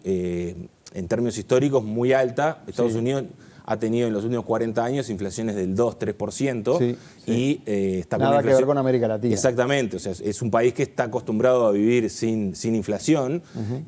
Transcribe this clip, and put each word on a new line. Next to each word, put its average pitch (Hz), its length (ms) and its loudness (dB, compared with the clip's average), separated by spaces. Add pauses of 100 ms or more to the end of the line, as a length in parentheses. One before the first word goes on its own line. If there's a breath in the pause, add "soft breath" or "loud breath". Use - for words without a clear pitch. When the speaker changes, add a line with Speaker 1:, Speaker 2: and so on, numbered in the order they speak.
Speaker 1:
Eh, 87 640 -2 (260)
en 92 140 -6
términos 117 300 -2
históricos, 131 460 2
muy 117 300 0
alta. 135 540 0
Estados 117 260 -2
Speaker 2:
Sí. 113 60 -2
Speaker 1:
Unidos 131 260 -2 (400 loud breath)
ha 107 140 -2
tenido 113 300 0
en 110 40 -2
los 104 120 -2
últimos 120 180 -2
cuarenta 113 400 0
años 123 260 -2
inflaciones 101 460 -4
del 92 180 -2
dos, 117 240 2
tres 110 160 -4
por 101 200 -6
ciento. 123 460 0
Speaker 2:
Sí, 120 180 0 (280 loud breath)
sí. 117 60 -4
Speaker 1:
Y, 135 340 0
eh, 98 340 0
está - 180 -4
con 127 80 0
Speaker 2:
Nada 139 100 4
Speaker 1:
una 143 60 4
Speaker 2:
que 117 60 -2
ver 139 80 4
Speaker 1:
inflación 131 120 4
Speaker 2:
con 143 100 2
América 127 300 2
Latina. 110 260 0
Speaker 1:
Exactamente. 117 640 2
O 90 40 -6
sea, 95 120 -4
es, 90 80 -8
es 104 220 -4
un 113 100 -2
país 117 220 4
que - 100 -2
está - 220 -2
acostumbrado 117 600 2
a 107 60 6
vivir 110 380 4
sin, 107 480 -2
sin 113 180 -2
inflación. 135 680 0 (140)
Speaker 2:
Ujú. 120 320 -6